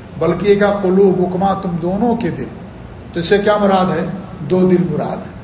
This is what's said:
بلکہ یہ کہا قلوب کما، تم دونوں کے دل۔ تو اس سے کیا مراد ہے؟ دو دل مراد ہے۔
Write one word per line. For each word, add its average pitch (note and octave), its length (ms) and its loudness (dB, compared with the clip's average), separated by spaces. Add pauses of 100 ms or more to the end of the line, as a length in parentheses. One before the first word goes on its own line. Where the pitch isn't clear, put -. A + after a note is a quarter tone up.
(180)
بلکہ F3 300 0
یہ G3+ 60 6
کہا G3+ 280 2
قلوب F#3 500 4
کما، F#3+ 220 0
تم F3 280 -4
دونوں G#3 340 0
کے E3+ 140 -2
دل۔ B2+ 140 -6 (680)
تو E3+ 80 -4
اس E3+ 60 -4
سے G3+ 120 4
کیا G#3 180 2
مراد F#3+ 340 2
ہے؟ E3+ 160 -2 (440)
دو F#3 180 4
دل F3 220 4
مراد C3+ 260 -4
ہے۔ - 160 -14 (120)